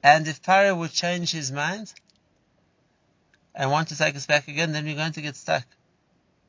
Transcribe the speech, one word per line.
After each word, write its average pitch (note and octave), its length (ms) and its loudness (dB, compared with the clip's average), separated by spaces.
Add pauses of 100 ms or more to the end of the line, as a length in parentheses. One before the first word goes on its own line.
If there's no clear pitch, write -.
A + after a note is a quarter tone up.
And D3+ 240 6
if D#3 160 -8
Paro F#3+ 340 4
would E3 140 -4
change F3 400 -2
his D3 200 -6
mind E3+ 400 -6 (1600)
and C3+ 160 -2
want D#3 160 0
to D3 100 -12
take D3+ 180 0
us C#3 120 -12
back D3 200 2
again, D#3 240 -4
then D3+ 140 -4
we're D#3 100 -6
going D#3 180 -4
to D#3 80 -12
get D3 140 -10
stuck. - 300 -2 (840)